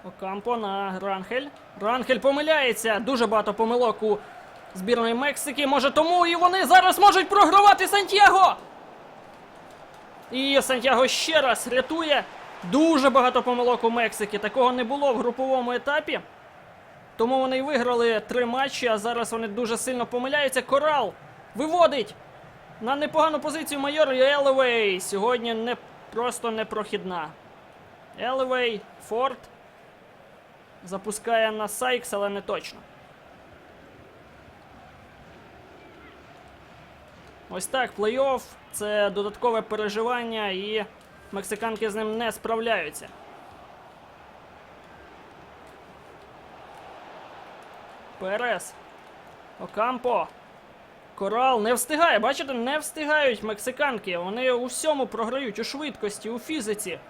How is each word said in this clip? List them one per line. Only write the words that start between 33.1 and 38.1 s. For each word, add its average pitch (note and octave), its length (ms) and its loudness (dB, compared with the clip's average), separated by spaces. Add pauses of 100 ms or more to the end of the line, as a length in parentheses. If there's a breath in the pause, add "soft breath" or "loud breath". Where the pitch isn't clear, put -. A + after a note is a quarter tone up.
Ось F#3 160 -8
так, B3+ 320 -2
плей-офф, B3+ 440 0 (300)